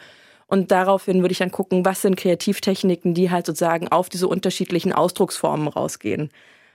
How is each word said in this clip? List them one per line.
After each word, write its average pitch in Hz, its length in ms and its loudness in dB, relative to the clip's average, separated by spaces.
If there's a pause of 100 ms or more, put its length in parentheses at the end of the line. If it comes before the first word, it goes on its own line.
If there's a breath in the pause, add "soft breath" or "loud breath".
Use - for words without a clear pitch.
(480 loud breath)
Und 190 240 0
daraufhin 185 500 2
würde 180 120 2
ich - 60 -6
dann 180 120 0
gucken, 185 340 -2
was 190 160 0
sind 190 140 2
Kreativtechniken, 185 1000 0
die 180 160 2
halt 175 160 -2
sozusagen 165 440 -2
auf 175 200 2
diese 185 180 -2
unterschiedlichen 180 680 -2
Ausdrucksformen 156 720 0
rausgehen. 151 640 -4 (460 soft breath)